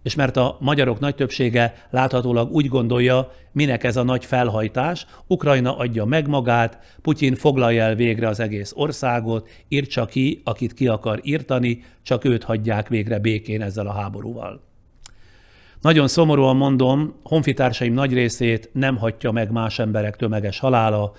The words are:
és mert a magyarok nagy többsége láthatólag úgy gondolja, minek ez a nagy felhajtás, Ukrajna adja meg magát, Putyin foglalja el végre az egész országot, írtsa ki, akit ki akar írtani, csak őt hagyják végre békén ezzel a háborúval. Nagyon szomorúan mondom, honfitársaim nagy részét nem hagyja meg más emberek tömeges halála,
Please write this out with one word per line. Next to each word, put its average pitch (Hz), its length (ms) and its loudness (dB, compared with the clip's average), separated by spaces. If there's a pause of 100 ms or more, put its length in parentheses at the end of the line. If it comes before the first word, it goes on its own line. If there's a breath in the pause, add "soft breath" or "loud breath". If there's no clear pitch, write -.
és - 120 -4
mert 139 220 0
a 131 240 2
magyarok 131 380 2
nagy 143 160 -2
többsége 120 600 0 (160 loud breath)
láthatólag 127 640 0
úgy 147 160 2
gondolja, 123 600 2 (220 loud breath)
minek 139 320 0
ez 123 120 0
a 123 60 0
nagy 127 220 0
felhajtás, 123 840 -2 (200 loud breath)
Ukrajna 139 500 2
adja 113 280 -2
meg 143 240 0
magát, 117 500 0 (240 soft breath)
Putyin 143 320 2
foglalja 120 480 2
el 110 120 2
végre 113 340 0
az 104 120 -2
egész 104 360 -6
országot, 120 720 -2 (200 loud breath)
írtsa 135 360 -2
ki, 131 400 -2
akit 117 300 -4
ki 127 140 0
akar 110 340 -2
írtani, 127 600 -2 (200 loud breath)
csak 127 220 -2
őt 120 200 2
hagyják 110 440 -2
végre 110 300 -2
békén 107 440 -2
ezzel 101 240 -6
a 101 60 -8
háborúval. 104 800 -10 (1080 soft breath)
Nagyon 151 280 4
szomorúan 143 480 4
mondom, 139 680 2
honfitársaim 127 720 0
nagy 135 180 0
részét 117 600 0
nem 131 240 0
hagyja 113 340 -2
meg 110 200 0
más 113 280 -2
emberek 107 380 -2
tömeges 104 420 -2
halála, 110 600 2